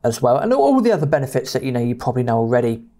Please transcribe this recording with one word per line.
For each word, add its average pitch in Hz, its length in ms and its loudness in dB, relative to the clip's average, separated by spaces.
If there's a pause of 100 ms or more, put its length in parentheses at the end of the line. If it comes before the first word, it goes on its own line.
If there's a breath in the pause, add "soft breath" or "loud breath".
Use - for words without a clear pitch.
as 117 180 -4
well, 127 160 2
and 226 160 0
all 269 260 4
the 233 120 2
other 156 160 0
benefits 143 460 -2
that, - 100 -4
you 131 80 -4
know, 123 80 -2
you 120 160 -2
probably 127 260 -2
know 117 160 0
already 117 460 0 (160)